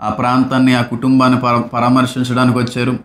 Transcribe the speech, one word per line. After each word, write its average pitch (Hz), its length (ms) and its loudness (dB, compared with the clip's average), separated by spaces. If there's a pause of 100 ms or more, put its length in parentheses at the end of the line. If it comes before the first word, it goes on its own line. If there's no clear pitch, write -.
ఆ 107 60 -4
ప్రాంతాన్ని, 127 680 0
ఆ 120 80 0
కుటుంబాన్ని 127 580 2
పర-, 120 340 0
పరామర్శించడానికి 123 840 0
వచ్చారు. 120 460 -4